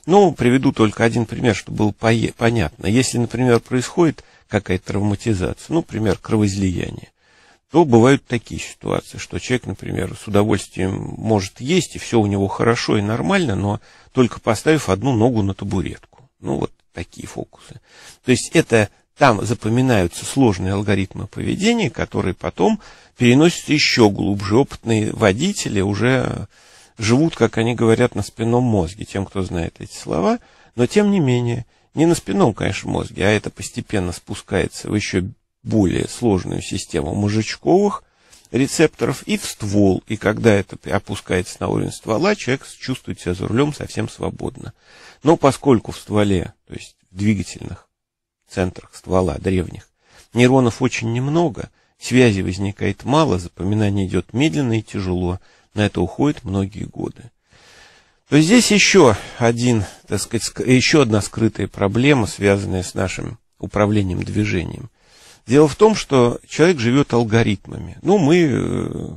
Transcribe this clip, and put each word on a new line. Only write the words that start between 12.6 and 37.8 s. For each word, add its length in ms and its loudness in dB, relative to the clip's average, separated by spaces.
и 40 0
нормально, 540 -2
но 260 -4
только 260 0
поставив 480 0
одну 260 0
ногу 280 2
на 120 0
табуретку. 760 -8
Ну, 200 -6
вот 120 -4
такие 340 -14
фокусы. 540 -16
То 80 2
есть 220 0
это 360 2
там 280 4
запоминаются 800 0
сложные 500 0
алгоритмы 540 -2
поведения, 600 -2
которые 440 -4
потом 460 -2
переносятся 560 4
еще 360 4
глубже. 460 -2
Опытные 560 0
водители 720 0
уже 640 -2
живут, 380 2
как 220 0
они 180 -2
говорят, 400 2
на 80 -4
спинном 400 -2
мозге, 420 -2
тем, 200 -6
кто 180 -6
знает 360 -6
эти 160 -16
слова. 440 -2
Но 120 2
тем 240 2
не 80 2
менее, 460 0
не 120 2
на 100 4
спинном, 380 0
конечно, 360 -6
мозге, 360 -4
а 40 2
это 200 0
постепенно 600 -6
спускается 800 -6
в 60 -2
еще 280 -2
более 440 0
сложную 540 -2
систему 520 -6
мозжечковых 920 0